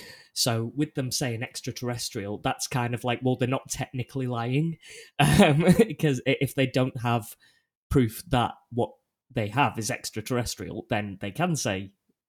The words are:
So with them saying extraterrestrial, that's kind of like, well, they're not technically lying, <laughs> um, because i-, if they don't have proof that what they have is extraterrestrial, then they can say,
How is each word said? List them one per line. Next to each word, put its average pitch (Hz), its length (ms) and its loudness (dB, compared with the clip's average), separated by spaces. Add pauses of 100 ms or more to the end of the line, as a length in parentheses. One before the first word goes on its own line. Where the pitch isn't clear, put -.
(320)
So 117 420 0
with 151 200 -2
them 127 160 -4
saying 120 320 -4
extraterrestrial, 117 960 -6
that's - 300 -4
kind 120 260 -2
of 117 100 -6
like, 120 180 -2
well, 127 140 2
they're 123 120 0
not 131 200 -2
technically 131 580 -6
lying, 127 520 -2 (200)
<laughs> - 200 -14
um, 151 480 6 (100)
because 156 500 2
i-, 135 140 2
if 135 140 -2
they 131 120 2
don't 127 360 0
have 117 340 -2 (540)
proof 123 380 2
that 120 260 0 (160)
what 117 220 -2 (380)
they 107 180 -2
have 117 300 0
is 110 120 -4
extraterrestrial, - 960 -6
then 104 320 -4
they 101 100 -6
can 160 260 0
say, 98 360 -2 (360)